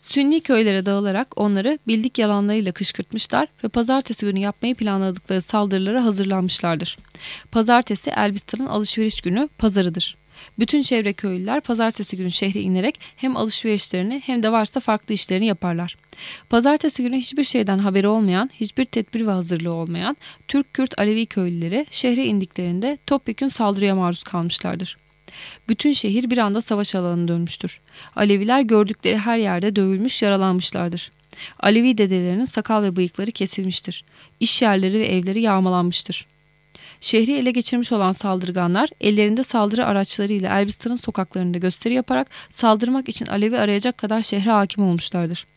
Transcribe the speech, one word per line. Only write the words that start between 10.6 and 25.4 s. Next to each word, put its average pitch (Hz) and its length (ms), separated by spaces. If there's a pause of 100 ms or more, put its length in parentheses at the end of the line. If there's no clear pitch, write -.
çevre 220 320
köylüler 190 480
pazartesi 226 560
günü 185 140
şehre 196 300
inerek 185 380 (160)
hem 262 220
alışverişlerini 214 880
hem 240 180
de 220 80
varsa 226 280
farklı 220 340
işlerini 190 320
yaparlar. 175 500 (540)
Pazartesi 277 540
günü 247 140
hiçbir 269 260
şeyden 196 360
haberi 196 280
olmayan, 208 460
hiçbir 233 320
tedbir 226 420
ve 208 40
hazırlığı 170 400
olmayan 170 460 (300)
Türk, - 260
Kürt, - 260
Alevi 214 260
köylüleri 180 640
şehre 254 360
indiklerinde 196 720 (100)
topyekün 269 400
saldırıya 202 480
maruz 175 280
kalmışlardır. 175 720 (720)